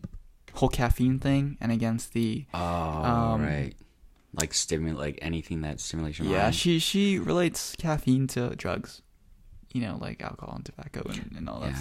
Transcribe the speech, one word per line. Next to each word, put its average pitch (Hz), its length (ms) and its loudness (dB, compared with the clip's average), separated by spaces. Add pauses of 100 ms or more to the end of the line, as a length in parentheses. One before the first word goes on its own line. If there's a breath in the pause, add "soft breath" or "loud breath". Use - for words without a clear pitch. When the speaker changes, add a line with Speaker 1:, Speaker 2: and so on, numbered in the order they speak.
(540)
Speaker 1:
whole - 140 6
caffeine 127 500 4
thing 139 420 2
and 117 120 2
against 113 400 0
the, 117 420 0
Speaker 2:
Oh, 85 40 -4
Speaker 1:
um, 87 840 2
Speaker 2:
right. 73 300 0 (640)
Like - 140 0
stimu-, 80 460 0
like 71 260 -4
anything 82 380 -4
that 76 180 -4
stimulates 78 400 -4
your 82 100 -2
Speaker 1:
Yeah, 95 160 4
Speaker 2:
mind. 113 120 4
Speaker 1:
she, 170 240 4
she 196 400 2
relates 170 580 0
caffeine 135 500 2
to 120 280 -2
drugs. - 440 -6 (720)
You 127 80 -2
know, 110 200 -4
like - 220 -8
alcohol - 320 -10
and - 100 -10
tobacco - 440 -12
and, - 280 -8
and - 120 -8
all 53 120 -8
that - 100 -4
Speaker 2:
Yeah, 67 100 -4